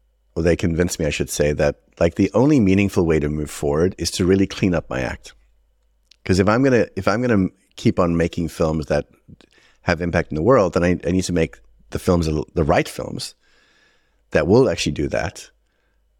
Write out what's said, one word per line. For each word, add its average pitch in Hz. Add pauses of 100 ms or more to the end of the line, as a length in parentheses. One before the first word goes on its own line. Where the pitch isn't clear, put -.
(340)
well, 85
they 82
convinced 85
me, 80
I 73
should 71
say, 73
that, 73 (180)
like, 87
the 98
only 139
meaningful 98
way 80
to 73
move 76
forward 78
is 85
to 92
really 95
clean 90
up 78
my 64
act. 60 (920)
'Cause 92
if 98
I'm 120
gonna, 127 (100)
if 98
I'm 107
gonna 104 (280)
keep -
on 87
making 85
films 78
that 73 (760)
have 85
impact 85
in 73
the 78
world, 101
then 87
I, 87
I -
need 92
to 90
make 82 (320)
the -
films, 87 (260)
the 85
right 117
films - (960)
that 78
will 110
actually 82
do 71
that. - (680)